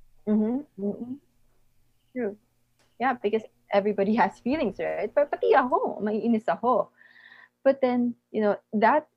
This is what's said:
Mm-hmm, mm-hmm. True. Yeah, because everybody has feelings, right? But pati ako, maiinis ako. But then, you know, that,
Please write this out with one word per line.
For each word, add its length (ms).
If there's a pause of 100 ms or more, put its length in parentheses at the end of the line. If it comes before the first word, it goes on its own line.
(280)
Mm-hmm, 340 (200)
mm-hmm. 320 (1000)
True. 220 (600)
Yeah, 160
because 280 (300)
everybody 420
has 260
feelings, 380
right? 340
But 180
pati 240
ako, 480
maiinis 460
ako. 420 (760)
But 160
then, 340 (160)
you 100
know, 160 (160)
that, 440